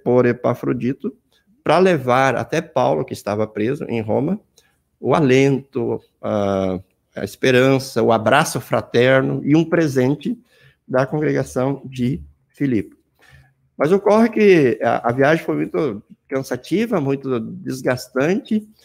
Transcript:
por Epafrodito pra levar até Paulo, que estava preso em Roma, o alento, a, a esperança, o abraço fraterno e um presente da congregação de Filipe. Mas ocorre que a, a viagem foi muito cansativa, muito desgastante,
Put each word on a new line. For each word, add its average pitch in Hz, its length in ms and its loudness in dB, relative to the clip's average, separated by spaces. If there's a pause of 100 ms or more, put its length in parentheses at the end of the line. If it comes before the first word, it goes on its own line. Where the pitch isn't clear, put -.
por 123 220 4
Epafrodito 123 880 -2 (480)
pra 156 140 2
levar 135 580 2
até 151 260 -4
Paulo, 139 440 -2
que - 80 -12
estava 107 320 -4
preso 110 420 -4
em 113 140 -4
Roma, 123 380 -2 (600)
o 123 140 0
alento, 131 880 0 (200)
a, 98 580 -2 (360)
a 123 80 -8
esperança, 131 760 2
o 113 100 2
abraço 113 480 0
fraterno 131 840 0
e 143 120 2
um 165 80 4
presente 147 800 0 (460)
da 131 180 0
congregação 139 800 -4
de 127 380 -6 (240)
Filipe. 127 500 -4 (800)
Mas 147 140 0
ocorre 208 380 4
que 180 520 4
a, 120 280 0
a - 20 0
viagem 139 320 2
foi 156 120 -4
muito 147 480 -4 (240)
cansativa, 160 760 -4
muito 135 380 -2
desgastante, 131 1300 -4 (160)